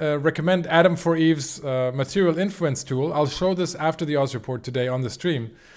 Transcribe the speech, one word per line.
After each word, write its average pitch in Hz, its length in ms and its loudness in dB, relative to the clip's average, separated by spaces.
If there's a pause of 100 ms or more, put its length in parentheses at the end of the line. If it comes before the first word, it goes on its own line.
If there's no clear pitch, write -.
uh, 147 180 0
recommend 175 480 0
Adam 170 300 6
for 170 180 0
Eve's, 160 480 2
uh, 131 320 0
material 160 420 2
influence 175 460 -2
tool. 139 300 -2
I'll 147 140 2
show 185 260 0
this 175 220 -2
after 160 280 -2
the 147 140 0
Oz 131 160 0
report 123 280 -6
today 127 280 -2
on 127 140 -2
the 120 60 -4
stream. 127 420 -4 (260)